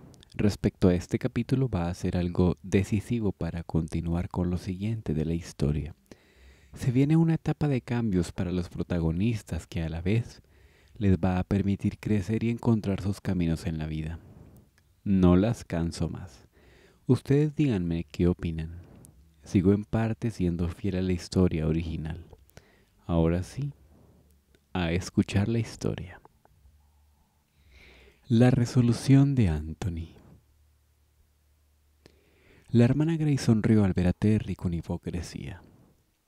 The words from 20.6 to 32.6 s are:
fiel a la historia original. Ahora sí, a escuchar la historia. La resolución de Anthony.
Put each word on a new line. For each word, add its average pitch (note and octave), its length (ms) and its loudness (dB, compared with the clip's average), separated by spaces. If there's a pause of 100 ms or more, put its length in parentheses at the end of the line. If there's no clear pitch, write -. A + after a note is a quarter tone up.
fiel F2+ 300 -4
a F2+ 40 -2
la F#2 120 0
historia F2 520 0
original. D#2+ 600 -4 (800)
Ahora E2+ 340 2
sí, C#3 300 -8 (1000)
a F2 180 -2
escuchar G2 560 0
la A#2 100 -2
historia. - 640 -6 (2000)
La B2 240 6
resolución B2+ 840 4
de B2 140 4
Anthony. D#2+ 600 -4 (2500)